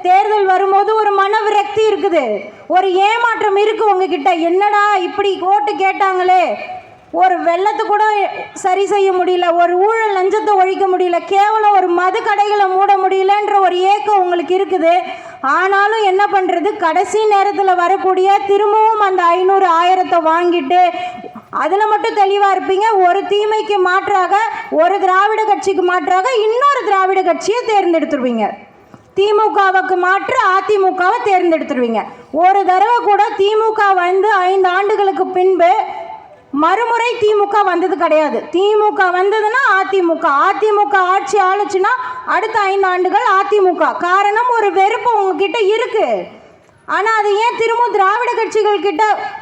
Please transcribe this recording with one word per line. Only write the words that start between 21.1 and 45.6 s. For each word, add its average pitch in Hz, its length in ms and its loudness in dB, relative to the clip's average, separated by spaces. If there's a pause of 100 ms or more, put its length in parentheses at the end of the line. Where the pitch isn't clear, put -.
அதுல 381 380 -2
மட்டும் 427 280 -2
தெளிவா 403 380 2
இருப்பீங்க. 381 540 0
ஒரு 381 160 0
தீமைக்கு 415 540 -2
மாற்றாக, 381 600 0 (340)
ஒரு 349 280 2
திராவிட 403 440 0
கட்சிக்கு 381 380 0
மாற்றாக 359 520 0
இன்னொரு 494 520 0
திராவிட 381 360 0
கட்சியை 370 460 -2
தேர்ந்தெடுத்துருவீங்க. 302 840 0 (640)
திமுகவுக்கு 392 840 2
மாற்று 392 400 0 (220)
அதிமுகவை 381 640 0
தேர்ந்தெடுத்துருவீங்க. 294 800 0 (280)
ஒரு 370 340 2
தடவை 392 380 2
கூட 403 240 2 (100)
திமுக 427 560 2
வந்து 370 380 2
ஐந்து 370 380 2
ஆண்டுகளுக்கு 392 580 0
பின்பு 370 440 2 (800)
மறுமுறை 453 720 0
திமுக 415 420 2
வந்தது 359 340 -2
கிடையாது. 311 540 0
திமுக 415 480 0
வந்ததுன்னா 403 600 0 (200)
அதிமுக, 349 460 -2 (240)
அதிமுக 403 440 0
ஆட்சி 381 420 0
ஆளுச்சுன்னா 381 520 0 (360)
அடுத்த 427 340 -2
ஐந்து 392 280 0
ஆண்டுகள் 370 360 0 (180)
அதிமுக. 370 560 0
காரணம், 403 500 0 (100)
ஒரு 415 140 0
வெறுப்பு 427 500 0
உங்ககிட்ட 381 380 -2
இருக்கு. 392 640 0 (600)